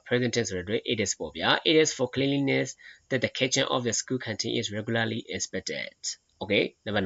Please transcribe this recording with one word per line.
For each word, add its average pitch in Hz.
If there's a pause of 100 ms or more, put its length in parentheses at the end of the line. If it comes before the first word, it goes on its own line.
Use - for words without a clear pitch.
present 123
tense 117
ဆို -
တဲ့ -
အ 92
တွ 101
က် 123 (140)
it 110
is 92
ပေါ့ - (160)
ဗျာ။ - (320)
It 160
is 151
for 127
cleanliness 135 (420)
that 131
the 107
kitchen 135 (100)
of 131
the 110
school 127
canteen 117
is 110 (120)
regularly 113 (160)
inspected. - (440)
Okay, 104 (240)
number 101